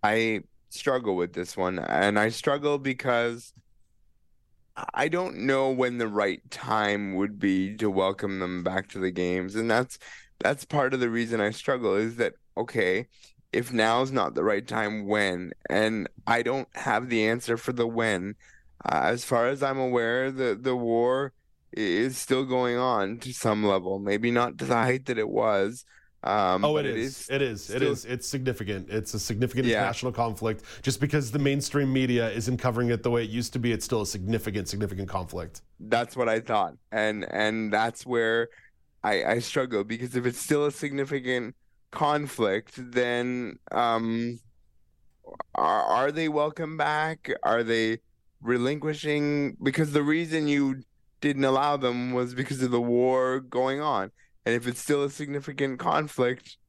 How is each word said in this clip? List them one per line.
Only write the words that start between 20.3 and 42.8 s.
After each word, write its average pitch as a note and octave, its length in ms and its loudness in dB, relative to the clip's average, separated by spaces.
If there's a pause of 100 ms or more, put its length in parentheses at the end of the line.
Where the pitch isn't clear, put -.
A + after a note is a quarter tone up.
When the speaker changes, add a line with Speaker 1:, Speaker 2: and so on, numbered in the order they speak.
Speaker 1:
the, B2+ 280 0
the B2+ 160 0
war B2 580 0 (440)
i-, - 40 -6
is A2 360 2
still C3 280 0
going B2 320 0
on A#2 420 0
to B2+ 140 -10
some G#2+ 320 2
level. F#2+ 340 2
Maybe G#2 320 0
not A#2+ 280 2
to - 60 -4
the C3 80 2
height B2 340 2
that B2 120 -2
it G#2+ 80 0
was, G#2+ 560 2 (400)
um, F#2+ 400 2
Speaker 2:
Oh, D3+ 120 4
Speaker 1:
but D3 100 2
Speaker 2:
it C3 60 -2
Speaker 1:
it A2+ 60 -2
Speaker 2:
is. C3+ 240 -4
Speaker 1:
is - 80 -14
Speaker 2:
It C3+ 120 0
is. A2+ 280 -4
It A2+ 80 -4
Speaker 1:
still C3 140 4
Speaker 2:
is. G#2+ 140 -4
It's B2 220 -6
significant. G#2+ 600 -4
It's G#2+ 260 -4
a G#2+ 40 -4
significant A#2+ 480 0
Speaker 1:
Yeah. A#2 120 4
Speaker 2:
international A#2 340 -2
conflict. A2+ 500 -2 (180)
Just - 200 0
because C#3+ 300 0
the C#3+ 80 0
mainstream C#3 520 2
media B2 380 2
isn't A#2+ 280 -2
covering A#2+ 320 2
it A#2+ 140 0
the B2 60 2
way A#2+ 140 2
it G#2 60 -6
used A#2+ 240 -4
to B2+ 60 -2
be, A#2 140 2
it's G#2+ 100 -2
still A2+ 180 0
a G2+ 40 -2
significant, G#2 640 -2
significant G2 400 -4
conflict. F2 520 -6 (180)
Speaker 1:
That's A#2 360 -2
what A#2+ 140 2
I A2+ 100 2
thought. G2+ 360 0 (160)
And, G#2+ 420 0
and G#2+ 400 0
that's A2+ 320 0
where A#2 440 0 (540)
I, G2 220 2
I A2+ 140 2
struggle, A#2+ 440 -2
because A#2+ 320 -6
if B2 100 0
it's A#2+ 140 -2
still D3 280 2
a C#3+ 40 0
significant C3+ 840 -4 (340)
conflict, C3 880 0
then, B2 800 -2 (140)